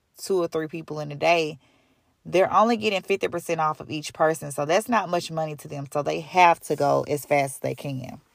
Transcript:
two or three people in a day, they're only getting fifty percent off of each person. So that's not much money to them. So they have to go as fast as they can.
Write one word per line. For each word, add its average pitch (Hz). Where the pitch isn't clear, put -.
two 185
or 170
three 160
people 156
in 147
a 147
day, 156
they're 175
only 220
getting 208
fifty 196
percent 170
off 156
of -
each 151
person. 156
So 147
that's 196
not 196
much 175
money 156
to 156
them. 143
So 147
they 156
have 170
to 151
go 139
as 143
fast 139
as -
they 135
can. 139